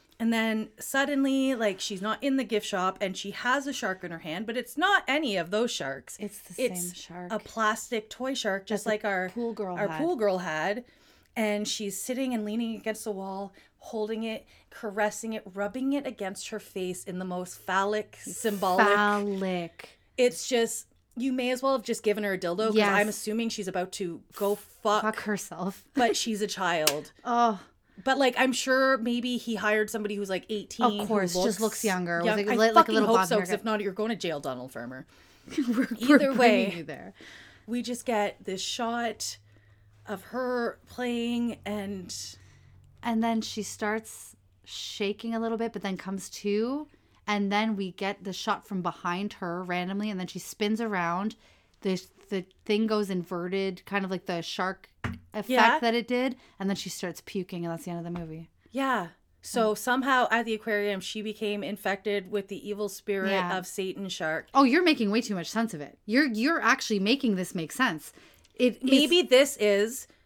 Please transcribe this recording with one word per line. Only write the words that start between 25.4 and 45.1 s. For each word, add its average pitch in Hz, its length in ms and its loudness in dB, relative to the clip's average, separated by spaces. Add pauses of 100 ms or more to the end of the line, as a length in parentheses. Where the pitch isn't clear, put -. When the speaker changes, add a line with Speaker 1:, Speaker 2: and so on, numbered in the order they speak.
Speaker 2:
<laughs> - 40 -20
Speaker 1:
but 240 220 4
she's 214 260 -2
a 208 60 -2
child. 156 640 2 (140)
Speaker 2:
Oh. 233 340 4 (440)
Speaker 1:
But, 269 140 4
like, 262 200 4
I'm 262 160 4
sure 269 440 4
maybe 240 400 0
he 226 180 -4
hired 214 340 2
somebody 208 260 -4
who's, 196 140 -4
like, 185 200 -2
eighteen 208 520 0
Speaker 2:
Of 208 60 -4
course, 190 260 2
Speaker 1:
who 180 100 2
Speaker 2:
just 202 160 0
looks 220 240 0
Speaker 1:
looks - 20 -
Speaker 2:
younger. 180 340 0
With, 170 80 0
Speaker 1:
young. 214 100 2
Speaker 2:
like, 202 100 0
Speaker 1:
I 214 40 2
Speaker 2:
li-, 240 60 2
like 226 140 6
a - 20 0
Speaker 1:
fucking 220 220 8
Speaker 2:
little 214 140 4
Speaker 1:
hope 226 80 6
Speaker 2:
bob 185 100 4
Speaker 1:
so, 214 120 2
'cause 180 100 -2
Speaker 2:
haircut. 202 100 -2
Speaker 1:
if - 60 -10
not, 214 160 -2
you're 202 120 -4
going 220 160 -4
to 226 60 -2
jail, 160 240 -4
Donald 131 320 -8
Farmer. 127 340 -12 (420)
Speaker 2:
<laughs> - 100 -8 (100)
We're, 240 80 2
we're 247 120 2 (120)
Speaker 1:
Either 262 180 8 (160)
Speaker 2:
bringing 226 40 0
Speaker 1:
way, 208 400 6
Speaker 2:
you 165 60 -8
there. 156 300 -12 (540)
Speaker 1:
we 240 140 -4
just 240 240 -8
get 208 400 0
this 190 160 -6
shot - 760 -4 (680)
of 196 180 -8
her 247 640 -2
playing 240 800 -2
and 196 500 -6 (880)
Speaker 2:
And 226 200 2
then 226 180 2
she 214 220 -6
starts - 720 -6 (280)
shaking 208 720 -6